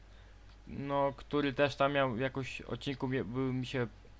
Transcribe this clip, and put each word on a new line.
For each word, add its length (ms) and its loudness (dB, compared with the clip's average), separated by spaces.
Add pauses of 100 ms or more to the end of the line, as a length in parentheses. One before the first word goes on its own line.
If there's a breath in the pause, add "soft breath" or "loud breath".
(680 soft breath)
no, 500 0
który 360 2
też 220 4
tam 160 4
miał 260 2
jakoś 440 -4
odcinku 460 -4
mi-, 160 0
był, 300 -2
mi 120 -2
się 220 -2 (320)